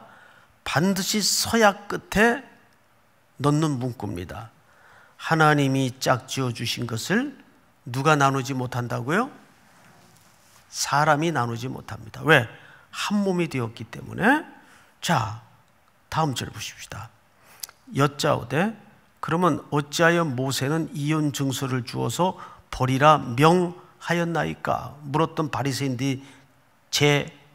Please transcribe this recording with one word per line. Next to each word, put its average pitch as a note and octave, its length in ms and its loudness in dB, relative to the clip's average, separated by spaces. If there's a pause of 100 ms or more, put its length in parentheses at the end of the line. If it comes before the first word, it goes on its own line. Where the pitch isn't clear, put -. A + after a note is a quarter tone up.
(640)
반드시 F#3+ 580 0
서약 G#3 680 2
끝에 A#3 540 2 (960)
넣는 D3 400 2
문구입니다. G#2+ 720 -10 (680)
하나님이 C#3+ 840 2
짝지어 B2+ 520 -2
주신 A#2+ 340 -6
것을 F#3+ 520 -2 (480)
누가 C#3 280 2
나누지 C3+ 400 2
못한다고요? B2 760 -4 (1400)
사람이 D3+ 640 2
나누지 A#2+ 360 -4
못합니다. A#2+ 560 -14
왜? C3+ 220 6 (440)
한 - 340 -2
몸이 F3 240 0
되었기 A#2 360 -6
때문에. F#3+ 600 -2 (560)
자, A2+ 420 -2 (640)
다음 D3+ 260 -2
절 - 160 -8
보십시다. - 580 -14 (880)
여짜오되, C#3+ 800 0 (440)
"그러면 E3 500 0
어찌하여 E3 540 2
모세는 C3 680 -2
이혼 D3+ 400 0
증서를 C3 520 -2
주어서 C3 520 -2 (340)
버리라 C3+ 480 4
명하였나이까?" E3 1800 0
물었던 D3+ 480 -2
바리새인들이 C3 760 -4 (640)
제 C#3+ 460 2 (180)